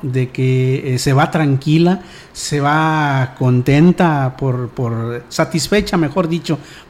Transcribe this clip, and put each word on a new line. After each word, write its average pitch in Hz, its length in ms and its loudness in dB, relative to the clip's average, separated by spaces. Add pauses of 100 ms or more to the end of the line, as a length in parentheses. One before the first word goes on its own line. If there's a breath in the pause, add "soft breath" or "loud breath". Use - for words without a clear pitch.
de 127 300 -2
que, 131 640 0
eh, 127 40 -4
se 139 140 0
va 156 180 2
tranquila, 160 720 2 (320 loud breath)
se - 260 -6
va 147 800 0
contenta, 139 1000 2
por, 123 300 -2
por 117 640 -6
satisfecha, 196 680 -2
mejor 165 320 0
dicho, 160 320 -4 (300 loud breath)